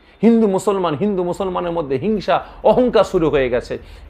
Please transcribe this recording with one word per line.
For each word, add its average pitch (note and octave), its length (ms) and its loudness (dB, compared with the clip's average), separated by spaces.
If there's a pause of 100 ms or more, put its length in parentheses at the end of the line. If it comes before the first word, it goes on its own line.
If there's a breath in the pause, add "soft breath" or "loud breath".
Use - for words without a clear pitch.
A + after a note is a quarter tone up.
(220 soft breath)
হিন্দু A3+ 260 4
মুসলমান, F#3+ 460 -2
হিন্দু F#3 300 -2
মুসলমানের F3+ 480 -4
মধ্যে D3 240 -4
হিংসা, F3+ 480 -2 (200 loud breath)
অহংকার A3 400 4
শুরু D#3+ 260 0
হয়ে C3+ 180 2
গেছে। A#2+ 300 -4 (320 soft breath)